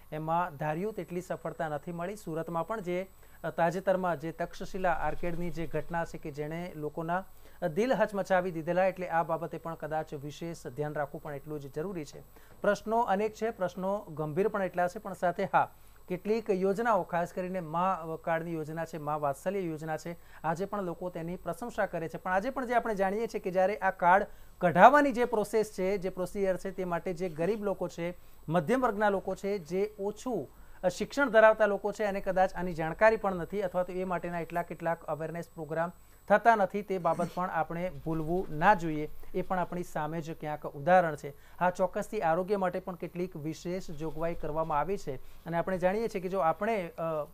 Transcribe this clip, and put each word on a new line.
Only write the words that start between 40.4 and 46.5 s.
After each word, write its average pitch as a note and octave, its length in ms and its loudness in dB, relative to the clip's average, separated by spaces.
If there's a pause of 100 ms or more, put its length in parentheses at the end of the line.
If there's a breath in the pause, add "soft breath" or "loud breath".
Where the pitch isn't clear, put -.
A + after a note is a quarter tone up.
ઉદાહરણ D#3+ 500 4
છે. C#3+ 180 -10 (260)
હા, F3+ 100 4
ચોક્કસથી G3 500 -2
આરોગ્ય F3+ 360 2
માટે F3+ 240 0
પણ F3+ 140 -8
કેટલીક F3 420 -6
વિશેષ E3+ 540 -6
જોગવાઈ D#3 440 -4
કરવામાં D#3 440 -2
આવી D3+ 180 0
છે C#3 200 -6
અને - 400 -8
આપણે F3+ 220 0
જાણીએ G3 300 2
છીએ G#3 120 -4
કે F3+ 80 -4
જો F#3+ 100 -2
આપણે, F#3 500 2